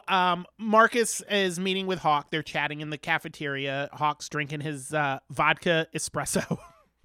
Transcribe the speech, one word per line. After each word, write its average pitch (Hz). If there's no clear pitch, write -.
um, 180
Marcus 220
is 190
meeting 190
with 185
Hawk. 147
They're 156
chatting 147
in 151
the 151
cafeteria. 143
Hawk's 147
drinking 151
his, 143
uh, 139
vodka 160
espresso. -
<laughs> -